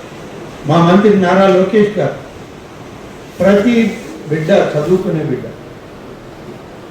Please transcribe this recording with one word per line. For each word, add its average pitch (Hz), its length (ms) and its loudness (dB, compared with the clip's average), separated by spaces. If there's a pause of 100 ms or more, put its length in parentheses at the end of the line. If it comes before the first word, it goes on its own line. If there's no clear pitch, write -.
(680)
మా 170 260 4
మంత్రి 202 280 6
నారా 190 260 4
లోకేష్ 190 520 2
గారు 143 160 -2 (1300)
ప్రతి 208 580 2 (300)
బిడ్డ 156 220 -2
చదువుకునే 160 720 0
బిడ్డ, 127 200 -4 (1500)